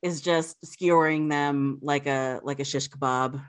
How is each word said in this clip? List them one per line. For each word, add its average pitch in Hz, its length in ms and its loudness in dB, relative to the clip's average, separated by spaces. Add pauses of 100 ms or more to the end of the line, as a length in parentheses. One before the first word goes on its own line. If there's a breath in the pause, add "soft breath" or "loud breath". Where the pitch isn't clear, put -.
is 175 200 -4
just 165 440 0
skewering 156 640 4
them 143 520 0
like 143 240 0
a, 131 380 -2
like 139 160 -6
a 139 40 -4
shish 135 260 -4
kebab, 131 600 -2